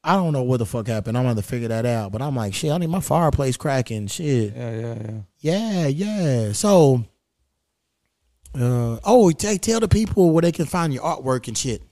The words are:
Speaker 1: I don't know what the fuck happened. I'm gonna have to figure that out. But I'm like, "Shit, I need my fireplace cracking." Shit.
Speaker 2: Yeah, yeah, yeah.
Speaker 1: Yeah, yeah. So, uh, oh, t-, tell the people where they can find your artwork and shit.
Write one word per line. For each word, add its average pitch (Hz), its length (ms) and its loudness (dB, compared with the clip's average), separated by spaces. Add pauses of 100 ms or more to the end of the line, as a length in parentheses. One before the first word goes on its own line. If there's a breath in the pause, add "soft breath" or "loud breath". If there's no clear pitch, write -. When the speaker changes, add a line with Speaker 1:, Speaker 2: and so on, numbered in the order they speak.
Speaker 1:
I 175 120 2
don't 175 160 2
know 135 120 0
what 123 140 2
the 113 80 0
fuck 113 220 -6
happened. 110 300 -2
I'm 127 60 0
gonna 120 120 2
have 104 80 -2
to - 40 -8
figure 117 200 -6
that 113 180 -2
out. 110 280 -2
But 110 80 -4
I'm 139 140 -4
like, 104 200 -4
"Shit, 151 160 -2
I 160 60 0
need 170 100 -2
my 175 140 -2
fireplace 143 560 2
cracking." 120 500 -2
Shit. 117 480 -2
Speaker 2:
Yeah, 120 160 -8
yeah, 113 240 -8
yeah. 110 240 -10 (220)
Speaker 1:
Yeah, 180 460 0
yeah. 147 680 0
So, 147 500 4 (1500)
uh, 120 480 -2
oh, 214 280 6
t-, 208 260 -2
tell 226 220 0
the 220 80 0
people 202 440 4
where 165 100 4
they 170 100 2
can 160 140 -2
find 165 280 -2
your 123 100 -6
artwork 131 440 -2
and 113 100 -8
shit. 117 340 -4